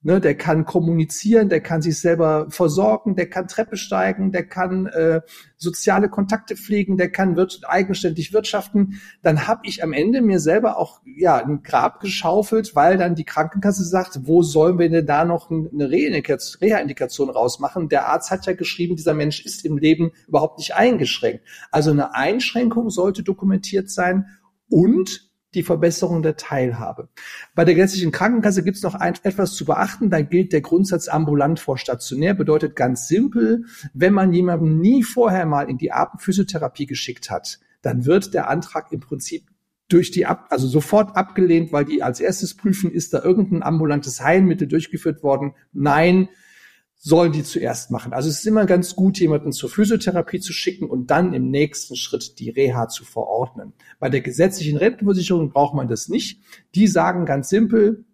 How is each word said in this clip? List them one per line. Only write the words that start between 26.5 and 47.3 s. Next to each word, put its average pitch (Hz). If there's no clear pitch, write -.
Bei 165
der 170
gesetzlichen 185
Krankenkasse 208
gibt's 185
noch 196
ein, 175
etwas 190
zu -
beachten. 190
Da 165
gilt 170
der 151
Grundsatz 185
ambulant 151
vor 131
stationär, 135
bedeutet 151
ganz 127
simpel, 233
wenn 180
man 190
jemanden 165
nie 233
vorher 202
mal 147
in 127
die -
Abendphysiotherapie 156
geschickt -
hat, -
dann 123
wird 196
der -
Antrag 156
im 147
Prinzip -
durch 180
die -
Ab-, -
also 131
sofort 196
abgelehnt, 175
weil 147
die 147
als 127
erstes 185
prüfen, 190
ist -
da 135
irgendein 185
ambulantes 147
Heilmittel 170
durchgeführt 156
worden? 139
Nein, 165
sollen 160